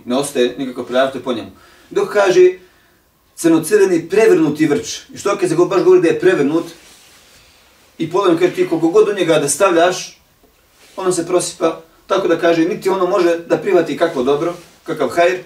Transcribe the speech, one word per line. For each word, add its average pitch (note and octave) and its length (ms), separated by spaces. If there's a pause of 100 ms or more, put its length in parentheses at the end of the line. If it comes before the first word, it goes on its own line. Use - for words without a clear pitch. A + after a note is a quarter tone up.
ne B2 120
ostaje B2+ 420
nikako B2+ 240
prljavština C3 420
po B2+ 80
njemu. F#2+ 180 (400)
Dok, G3+ 220
kaže, F3+ 380 (840)
crno-crveni F3+ 720
prevrnuti E3 580
vrč. - 340 (140)
I - 40
što G3 180
kad - 120
se D#3 60
go-, E3+ 140
baš F3+ 140
govori F3 200
da E3 60
je D3+ 120
prevrnut, E3 440 (1300)
i D#3+ 120
polovim, F3+ 280
kaže, F3+ 140
ti F3+ 160
koliko E3 200
god G3 200
u G#3 60
njega D#3+ 240
da C#3+ 100
stavljaš, F3+ 720 (760)
ono F#3 160
se E3+ 140
prosipa, F3 540 (260)
tako F#3+ 220
da, E3 100
kaže, E3 260
niti F#3+ 240
ono F#3 180
može F3 320
da E3+ 180
prihvati D#3+ 400
kakvo D3+ 260
dobro, D3+ 320 (300)
kakav D3+ 240
hajr, F3+ 380